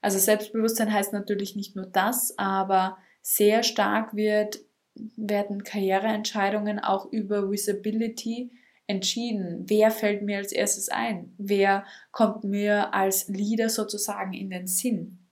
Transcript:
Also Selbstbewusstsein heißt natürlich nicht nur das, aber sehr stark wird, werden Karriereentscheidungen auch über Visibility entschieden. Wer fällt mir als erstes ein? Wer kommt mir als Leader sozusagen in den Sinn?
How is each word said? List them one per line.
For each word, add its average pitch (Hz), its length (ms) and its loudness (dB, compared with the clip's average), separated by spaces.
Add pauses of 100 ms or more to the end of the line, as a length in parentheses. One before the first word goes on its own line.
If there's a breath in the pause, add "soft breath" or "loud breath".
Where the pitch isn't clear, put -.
Also 190 180 2
Selbstbewusstsein 220 720 2
heißt 202 200 0
natürlich 202 420 -2
nicht 196 220 -8
nur 185 100 -8
das, 202 520 0
aber 190 600 2 (220 loud breath)
sehr 214 420 4
stark 214 540 0
wird, 214 420 2 (360)
werden 202 680 -4
Karriereentscheidungen 208 1160 0
auch 196 320 0
über 202 380 0
Visibility 220 1000 -2 (360 loud breath)
entschieden. 190 840 -4
Wer 214 220 6
fällt 208 320 0
mir 202 160 -2
als 196 140 -6
erstes - 360 -2
ein? 220 500 -4
Wer 196 460 2 (260 loud breath)
kommt - 340 2
mir 208 480 0
als 190 360 0
Leader 208 400 0
sozusagen 202 680 -4
in 196 160 -8
den 180 160 -8
Sinn? 185 520 -4 (140)